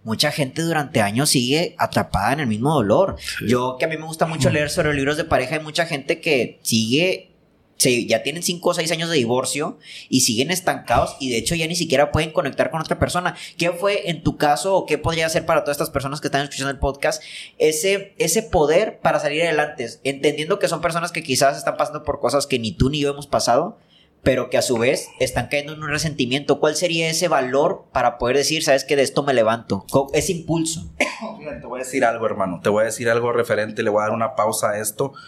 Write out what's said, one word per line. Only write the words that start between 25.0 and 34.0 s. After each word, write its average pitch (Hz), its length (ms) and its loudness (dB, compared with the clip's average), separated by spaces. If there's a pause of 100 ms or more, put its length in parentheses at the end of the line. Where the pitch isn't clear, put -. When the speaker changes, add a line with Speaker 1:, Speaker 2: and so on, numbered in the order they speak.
Speaker 1:
están 127 280 -2
cayendo 147 260 -4
en 156 100 -12
un 151 60 -6
resentimiento. 143 720 0
¿Cuál 151 160 2
sería 165 320 0
ese 165 180 0
valor 143 640 2
para 120 260 2
poder 123 200 2
decir, 143 260 0
"¿Sabes 139 220 2
qué? 151 100 0
De 139 80 6
esto 127 180 0
me 139 120 0
levanto"? 110 580 2
Co-, 135 220 2
ese 151 180 0
impulso. 160 640 -4
Speaker 3:
<coughs> - 420 -6
Mira, 147 200 -12
te 120 80 -16
voy 123 140 -8
a - 20 -6
decir 131 220 0
algo, 113 200 2
hermano. 95 380 -2
Te 113 60 2
voy 104 140 4
a - 20 2
decir 117 240 -2
algo 120 240 2
referente. 110 500 0
Le 110 60 2
voy 104 100 4
a 107 60 0